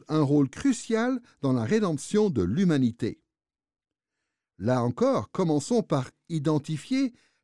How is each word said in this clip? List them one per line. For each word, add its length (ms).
un 140
rôle 280
crucial 720
dans 120
la 120
rédemption 640
de 120
l'humanité. 800
Là 260
encore, 480
commençons 500
par 300
identifier 840